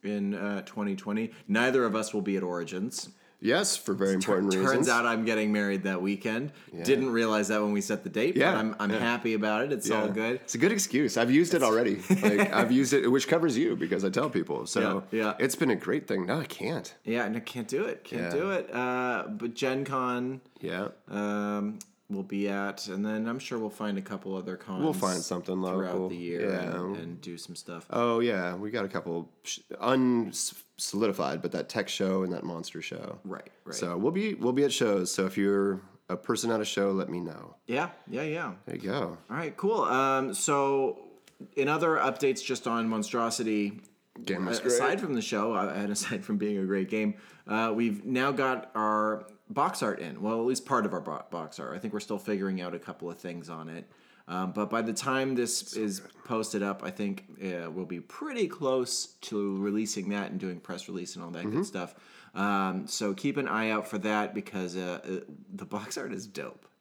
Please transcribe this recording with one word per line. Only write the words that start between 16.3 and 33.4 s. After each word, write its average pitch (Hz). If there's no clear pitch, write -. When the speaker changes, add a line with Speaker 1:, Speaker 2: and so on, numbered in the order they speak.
Speaker 2:
I 143
can't. 113
Speaker 1:
Yeah, 113
and 107
I 113
can't 113
do 139
it. -
Can't -
Speaker 2:
Yeah. 87
Speaker 1:
do 165
it. 185
Uh, 123
but 113
Gen 135
Con, 127
Speaker 2:
Yeah. 90
Speaker 1:
um, 104
we'll 98
be 101
at, 98
and 98
then 110
I'm 120
sure 131
we'll 110
find 101
a -
couple 95
other 92
cons 98
Speaker 2:
We'll 156
find 92
something 90
Speaker 1:
throughout 92
Speaker 2:
local. 92
Speaker 1:
the 92
year 87
Speaker 2:
Yeah. 90
Speaker 1:
and, 92
and 85
do 85
some 87
stuff. 85
Speaker 2:
Oh, 117
yeah. 92
We 104
got 113
a -
couple 85
sh-, -
uns-, 123
solidified, 95
but 87
that -
tech 104
show 95
and 90
that 87
monster 82
show. -
Speaker 1:
Right, -